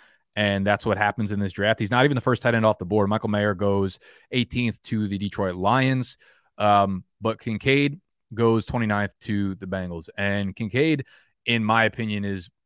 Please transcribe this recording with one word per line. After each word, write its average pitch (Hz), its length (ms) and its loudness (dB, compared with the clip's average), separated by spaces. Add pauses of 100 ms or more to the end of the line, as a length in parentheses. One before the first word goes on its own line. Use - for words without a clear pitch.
(360)
And 101 320 0
that's 101 180 2
what 101 140 0
happens 104 320 0
in 101 80 -4
this 98 120 -4
draft. 104 280 0
He's 101 100 -2
not 123 160 4
even 147 80 0
the 123 80 -2
first 123 220 0
tight 120 100 2
end 113 100 2
off 107 140 4
the - 80 -10
board. 101 240 2
Michael 107 200 -2
Mayer 104 260 0
goes 98 420 0 (340)
eighteenth 120 520 -2
to 107 240 -2
the 98 100 -4
Detroit 95 380 -4
Lions. 127 640 0 (400)
Um, 101 440 4 (160)
but 110 200 -4
Kincaid 139 600 0 (360)
goes 113 320 2
twenty-ninth 107 540 -2
to 101 340 -2
the 98 100 -12
Bengals. 90 500 -8
And 101 400 -4
Kincaid, 135 500 -2 (420)
in 117 160 0
my 113 220 4
opinion, 107 380 -4
is, 98 280 -6 (140)